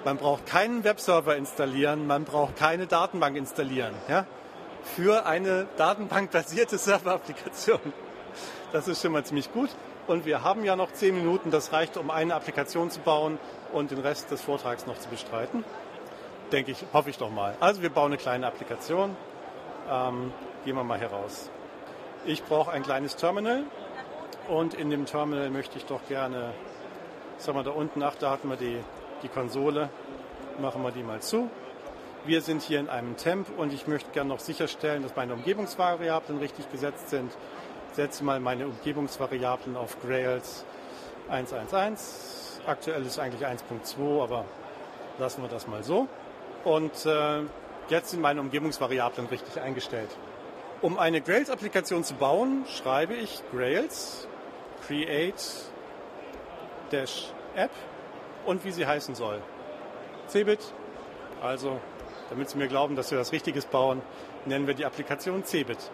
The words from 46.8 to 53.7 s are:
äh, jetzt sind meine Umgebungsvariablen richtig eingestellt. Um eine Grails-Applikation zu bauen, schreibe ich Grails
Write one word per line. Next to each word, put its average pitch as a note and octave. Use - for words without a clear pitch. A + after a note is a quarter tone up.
äh, D3+
jetzt E3+
sind F3
meine D3
Umgebungsvariablen C3
richtig -
eingestellt. B2
Um F#3
eine E3
Grails-Applikation G3
zu D3
bauen, A3+
schreibe D3+
ich -
Grails C3+